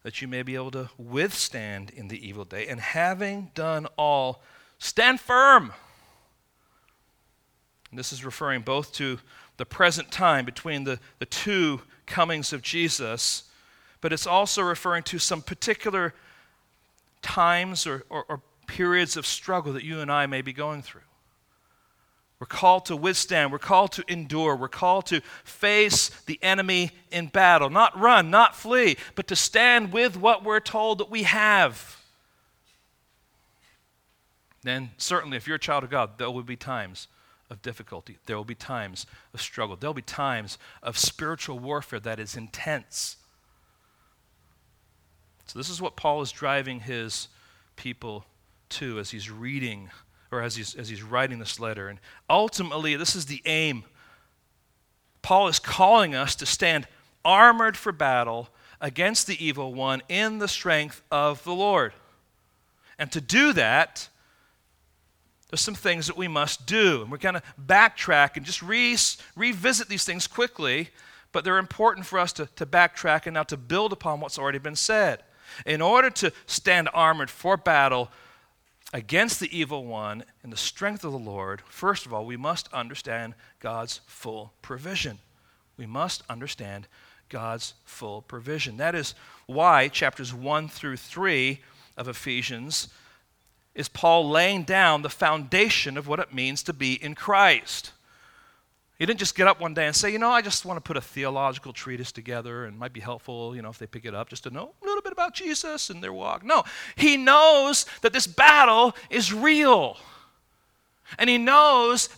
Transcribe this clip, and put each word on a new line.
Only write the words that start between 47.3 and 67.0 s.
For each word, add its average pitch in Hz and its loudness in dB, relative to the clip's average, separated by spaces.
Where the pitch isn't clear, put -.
people 113 -12
to 120 -10
as 98 -10
he's 107 -14
reading, 113 -8
or 123 -4
as 117 -6
he's, 110 -12
as 117 -14
he's 107 -14
writing 123 -2
this 107 -10
letter. 104 -8
And 101 -16
ultimately, 156 0
this 160 -2
is 160 -8
the 135 -10
aim. 156 -2
Paul 190 4
is 156 0
calling 196 4
us 135 -4
to 143 -10
stand 160 0
armored 220 8
for - -6
battle 123 0
against 175 -2
the 165 -6
evil 139 -4
one 131 -2
in 214 -2
the 202 -4
strength 151 -2
of 147 0
the 175 -8
Lord. 180 0
And 147 -8
to 165 -6
do 240 4
that, 143 2
there's 165 -6
some 208 -4
things 170 -2
that 170 -8
we 185 -6
must 147 -2
do. 175 4